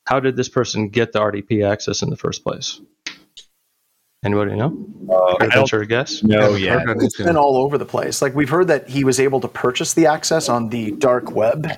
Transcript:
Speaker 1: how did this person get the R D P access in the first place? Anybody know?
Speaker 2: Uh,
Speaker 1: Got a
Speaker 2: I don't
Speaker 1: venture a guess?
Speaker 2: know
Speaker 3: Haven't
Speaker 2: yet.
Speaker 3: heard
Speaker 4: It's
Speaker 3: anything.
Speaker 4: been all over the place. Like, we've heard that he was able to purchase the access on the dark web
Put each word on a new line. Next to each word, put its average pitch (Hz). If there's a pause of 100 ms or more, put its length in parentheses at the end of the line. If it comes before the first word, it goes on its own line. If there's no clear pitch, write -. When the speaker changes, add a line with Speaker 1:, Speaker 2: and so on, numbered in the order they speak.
Speaker 1:
how 135
did 131
this 123
person 107
get 113
the 107
R 104
D 101
P 104
access 104
in -
the -
first -
place? - (1400)
Anybody 101
know? 110 (420)
Speaker 2:
Uh, 92
Speaker 1:
Got 92
a 110
Speaker 2:
I -
don't 110
Speaker 1:
venture 127
a 104
guess? 120
Speaker 2:
know 107
Speaker 3:
Haven't 101
Speaker 2:
yet. 90
Speaker 3:
heard 113
Speaker 4:
It's -
Speaker 3:
anything. 104
Speaker 4:
been 170
all 143
over 139
the -
place. -
Like, 135
we've 143
heard 170
that 147
he 135
was 131
able 135
to 120
purchase -
the 165
access 156
on 117
the 110
dark 123
web 120 (100)